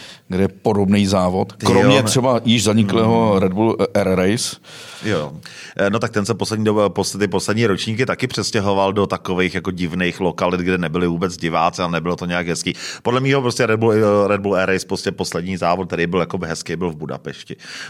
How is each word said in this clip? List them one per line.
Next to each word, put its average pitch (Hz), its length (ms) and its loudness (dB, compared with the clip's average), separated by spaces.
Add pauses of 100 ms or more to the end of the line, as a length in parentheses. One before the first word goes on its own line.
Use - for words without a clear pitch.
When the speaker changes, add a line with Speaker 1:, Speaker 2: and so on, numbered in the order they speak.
(280)
Speaker 1:
kde 92 160 0
je 95 40 4
podobný 101 600 2
závod? 95 500 0
Speaker 2:
Ty - 80 -6
Speaker 1:
Kromě 104 300 6
Speaker 2:
jo, 139 60 4
ne- - 20 2
Speaker 1:
třeba 120 420 2
již 113 180 4
zaniklého 110 680 4
Speaker 2:
Mm. 95 60 4
Speaker 1:
Red 92 140 2
Bull, 110 260 2
eh, 101 200 0
Air 95 160 2
Race. 95 400 0 (500)
Speaker 2:
Jo. 78 260 -2 (460)
Eh, 101 120 2
no 110 100 0
tak 107 120 -2
ten 104 140 0
se 113 80 0
poslední 107 320 -2
doba, 104 240 4
posl-, 95 300 -2
ty 104 80 2
poslední 107 400 0
ročníky 107 380 -2
taky 95 220 -2
přestěhoval 98 680 0
do 101 140 2
takových 92 480 -2
jako 90 160 -4
divných 87 480 -2
lokalit, 90 420 0
kde 90 160 0
nebyli 87 300 -2
vůbec 87 300 -2
diváci 85 440 0
a 87 60 0
nebylo 85 280 -2
to 90 100 -8
nějak 87 220 -2
hezký. 85 260 -4 (300)
Podle 120 160 0
mýho 135 220 0
prostě 123 240 0
Red 110 140 2
Bull, 113 140 4
eh, 107 40 4 (300)
Red 101 140 0
Bull 101 140 0
Air 92 140 2
Race, 95 180 0
prostě 98 240 -4
poslední 90 460 -4
závod, 87 300 0
který 85 200 -2
byl 90 120 0
jako 87 260 -2
hezký, 82 300 -6
byl 87 160 -4
v 78 40 -8
Budapešti, 71 600 -12 (340)